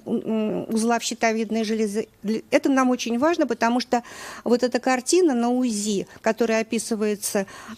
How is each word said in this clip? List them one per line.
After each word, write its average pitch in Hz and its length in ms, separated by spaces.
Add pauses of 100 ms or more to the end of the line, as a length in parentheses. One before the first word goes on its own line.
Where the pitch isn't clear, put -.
м, 220 680
узла 233 240
в 233 40
щитовидной 226 640
железе. 214 440 (140)
Для, 214 180 (100)
это 285 200
нам 262 180
очень 240 300
важно, 311 280
потому 240 340
что 240 220 (420)
вот 233 180
эта 247 180
картина 262 540
на 240 160
узи, 214 560 (160)
которая 220 400
описывается, 214 840 (340)